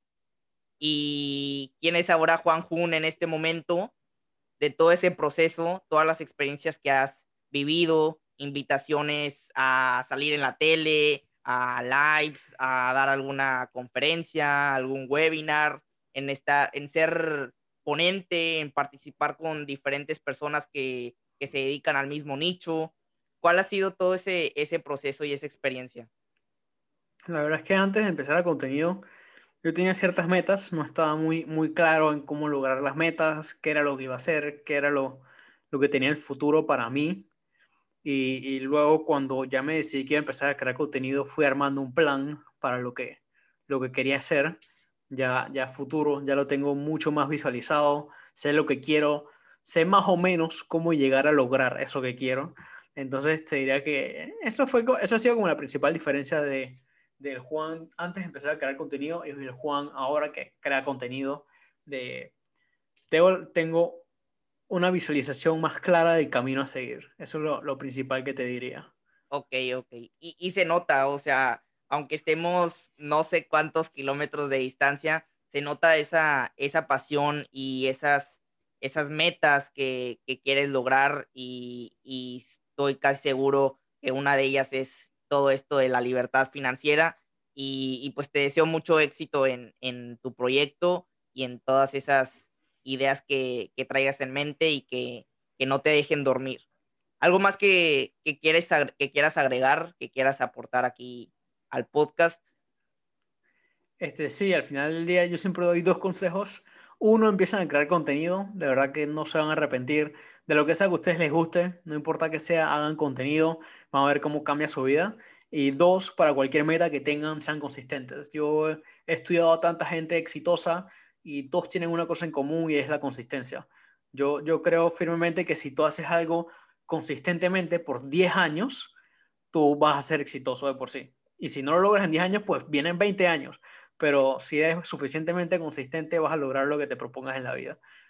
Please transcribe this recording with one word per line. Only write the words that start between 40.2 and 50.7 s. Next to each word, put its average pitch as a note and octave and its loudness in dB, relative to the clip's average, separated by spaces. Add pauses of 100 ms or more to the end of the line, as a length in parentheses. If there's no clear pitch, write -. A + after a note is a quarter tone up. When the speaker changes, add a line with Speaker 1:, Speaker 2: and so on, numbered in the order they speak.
Speaker 2:
a - 0
empezar C#3 -2
a C#3 -4
crear B2+ -4
contenido, C#3 -2
fui D3 0
armando C#3 0
un B2+ -8
plan D3 0 (160)
para B2 -2
lo B2 -6
que, - -10 (440)
lo C#3 -2
que B2+ -4
quería C3+ 0
hacer. D3 -2 (480)
Ya, B2+ -2
ya C3 -4
futuro, C#3+ -2
ya C#3 0
lo C#3 2
tengo C#3+ 0
mucho D3+ -2
más D3 0
visualizado, D3 0 (260)
sé - -2
lo D3+ 4
que C#3 -2
quiero, D3 0 (360)
sé - 2
más F#3+ 4
o F#3 6
menos E3+ 0
cómo E3 0